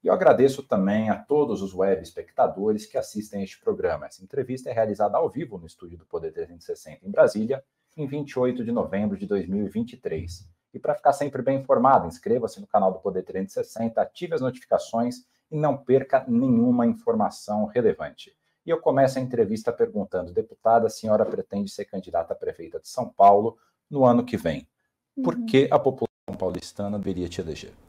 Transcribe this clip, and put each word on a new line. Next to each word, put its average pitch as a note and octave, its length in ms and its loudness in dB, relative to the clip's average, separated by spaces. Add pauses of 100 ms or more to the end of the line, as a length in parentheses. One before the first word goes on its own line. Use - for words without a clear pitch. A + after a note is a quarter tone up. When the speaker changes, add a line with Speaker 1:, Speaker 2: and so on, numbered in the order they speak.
Speaker 1:
E - 40 0
eu - 60 6
agradeço C3+ 480 4
também G#2+ 480 0
a G#2+ 60 2
todos B2+ 460 0
os F#2 120 -8
web F#2+ 260 0
espectadores G#2 880 -2
que - 100 -10
assistem G#2 440 -8
a F#2+ 40 -6
este - 140 -16
programa. E2 480 -4
Essa - 160 -20
entrevista B2+ 480 -8
é - 20 -8
realizada G#2+ 460 0
ao D#3+ 100 0
vivo B2 300 -10
no E2+ 80 -16
estúdio E2+ 320 -20
do - 80 -20
Poder E2 240 -8
trezentos E2 320 -12
e - 40 -20
sessenta - 380 -14
em G2 60 -10
Brasília, - 540 0 (320)
em D3 100 -8
vinte C#3+ 240 -8
e - 80 -6
oito B2+ 240 0
de A3 80 -6
novembro G2+ 460 -2
de G2 100 -8
dois F2 220 -2
mil G2+ 180 -2
e - 20 -8
vinte - 260 -8
e - 20 -20
três. - 520 -10 (240)
E B2+ 60 -14
para - 160 -2
ficar - 180 4
sempre C3+ 300 -4
bem C3+ 160 0
informado, C3 480 4
inscreva-se A2 540 -4
no - 80 -18
canal F#2+ 240 2
do - 80 -10
Poder F#2 240 -4
trezentos F#2+ 320 -8
e B2 80 -4
sessenta, - 360 -4
ative E3+ 340 -4
as C#3+ 60 -2
notificações B2 840 -4 (260)
e D#3 60 -6
não D3+ 200 0
perca C3 520 2
nenhuma A#2+ 580 4
informação G#2+ 800 -2
relevante. G#2 680 -2 (320)
E E3 60 -8
eu E3 80 0
começo C3+ 400 2
a B2+ 40 -4
entrevista A#2 500 -2
perguntando: F2+ 600 -2
deputada, A2+ 540 2
a G#2+ 40 2
senhora G#2+ 340 0
pretende G2 440 -4
ser - 180 -12
candidata F2+ 460 -6
a - 40 -4
prefeita - 420 -10
de - 100 -16
São A#2 200 -6
Paulo G2+ 480 6 (340)
no C#3 140 4
ano B2 200 6
que - 120 -4
vem. D#2+ 320 -4 (520)
Por B3+ 140 0
Speaker 2:
Uhum. A#3 120 -6
Speaker 1:
que C3+ 220 6
a C#3+ 120 4
população - 580 -4
paulistana G2 580 -6
deveria F#2 320 -4
te E2+ 120 -8
eleger? D#2+ 320 -10 (160)